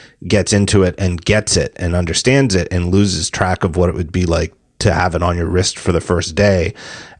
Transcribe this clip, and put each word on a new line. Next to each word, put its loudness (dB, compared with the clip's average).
gets 0
into 4
it 2
and -2
gets 0
it -2
and -2
understands 2
it 0
and -2
loses 0
track -2
of -2
what 2
it -2
would -6
be 0
like -2
to 2
have 0
it -2
on 0
your -2
wrist -2
for 0
the 2
first -2
day. 2